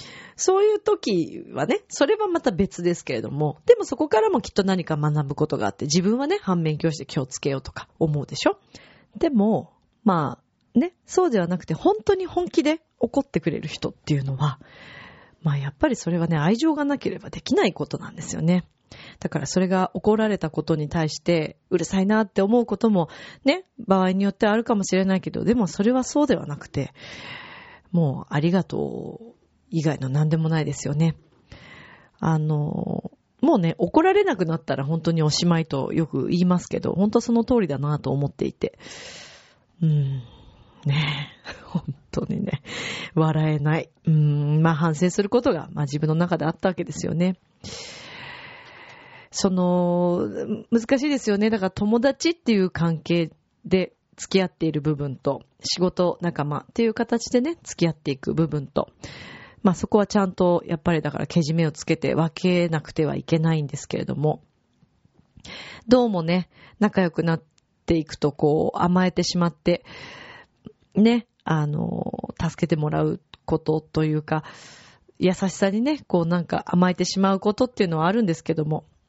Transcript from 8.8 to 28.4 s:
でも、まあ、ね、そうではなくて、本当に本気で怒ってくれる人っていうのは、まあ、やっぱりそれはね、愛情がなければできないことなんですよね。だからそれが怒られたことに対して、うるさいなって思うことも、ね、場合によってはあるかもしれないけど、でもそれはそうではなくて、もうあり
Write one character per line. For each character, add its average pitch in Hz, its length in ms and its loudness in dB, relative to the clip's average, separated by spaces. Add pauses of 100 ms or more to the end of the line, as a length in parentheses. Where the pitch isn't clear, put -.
で 330 120 2
も、 208 420 2 (320)
ま 160 380 2
あ、 - 40 -20 (300)
ね、 320 180 2 (120)
そ 359 220 2
う - 20 2
で 220 100 2
は 170 80 0
な 180 100 -2
く - 80 -8
て、 - 80 -4
本 381 300 2
当 403 120 4
に 381 100 -4
本 349 240 -4
気 - 120 0
で 302 200 0 (180)
怒 269 220 0
っ - 40 -4
て - 140 -2
く 165 100 -2
れ 117 100 -4
る 151 80 -8
人 - 220 -6
っ - 40 -12
て - 200 -4
い 143 60 2
う 135 40 -4
の 135 120 -4
は、 147 240 -2 (840)
ま 151 120 0
あ、 143 40 0
や 139 120 -4
っ - 100 -16
ぱ 302 80 2
り 247 80 0
そ - 160 -4
れ 175 80 0
は 165 80 0
ね、 165 100 0
愛 170 200 2
情 311 180 0
が 294 100 -2
な 277 120 -2
け - 120 -4
れ - 80 -8
ば - 120 -14
で - 120 -12
き - 140 -2
な 392 100 4
い 185 80 0
こ 147 120 -6
と - 120 -8
な - 120 -12
ん - 60 -20
で 165 60 -14
す - 140 -10
よ - 60 -6
ね。 175 240 2 (540)
だ 175 100 -6
か 160 100 -4
ら 139 60 -6
そ - 140 -2
れ 185 80 2
が 185 260 0
怒 208 220 2
ら 220 120 0
れ 202 100 0
た 156 120 -4
こ 151 140 -6
と 165 120 0
に 151 140 -4
対 160 200 -2
し - 100 -10
て、 165 380 0 (120)
う 180 80 0
る 170 80 0
さ 190 160 0
い 190 40 2
な 214 180 2
っ 202 40 -2
て - 140 -2
思 220 180 4
う 233 60 0
こ 202 120 -4
と 226 120 2
も、 180 200 2 (360)
ね、 294 200 2 (140)
場 190 240 2
合 185 80 2
に 190 120 0
よ 202 80 2
っ - 20 -8
て - 140 2
は 202 60 4
あ 220 40 4
る 233 60 0
か 233 120 0
も 196 80 0
し - 120 0
れ 190 100 2
な 190 100 2
い 185 60 0
け 156 100 -8
ど、 - 120 -4
で 226 120 4
も 220 120 2
そ - 140 -4
れ 220 100 4
は 254 120 2
そ 294 200 2
う 285 40 2
で 220 80 4
は 147 100 -6
な 143 120 -8
く - 100 -18
て、 - 260 -6 (960)
も 143 380 0
う - 40 -8
あ 151 60 0
り 165 120 2